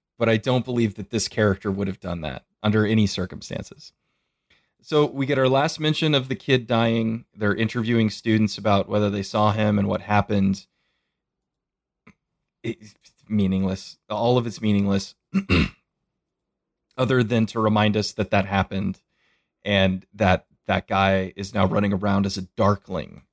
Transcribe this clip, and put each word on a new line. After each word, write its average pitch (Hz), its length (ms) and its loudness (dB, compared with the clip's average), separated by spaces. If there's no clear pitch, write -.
but 113 120 0
I 113 80 4
don't 127 280 0
believe 120 300 0
that 101 160 -12
this 110 160 -4
character 101 460 0
would 98 160 -4
have 95 120 -8
done 87 200 -8
that 71 240 -10
under 107 240 2
any 107 220 2
circumstances. - 840 -10
So 151 260 2
we 135 200 -4
get 135 140 0
our 131 80 4
last 139 320 0
mention 156 340 0
of 131 140 0
the 135 80 -4
kid 127 320 0
dying. 117 560 0
They're 104 200 0
interviewing 113 560 0
students 110 480 0
about 101 300 0
whether 104 220 0
they 101 140 -4
saw 107 260 2
him 107 280 2
and 101 100 0
what 95 140 -4
happened. 101 640 0
It's 107 320 -10
meaningless. 95 720 -2
All 117 260 0
of 117 100 0
it's 110 140 -10
meaningless, 101 540 0
<clears throat> - 1700 -6
other 127 240 2
than 113 240 2
to 113 140 -6
remind 107 360 2
us 107 160 -2
that - 180 -4
that 98 140 2
happened 95 560 -4
and 95 480 0
that 95 320 2
that 95 200 -2
guy 95 500 0
is 101 180 -12
now 98 120 2
running 101 280 0
around 98 320 0
as 98 100 -4
a 92 60 -8
darkling, 92 800 -2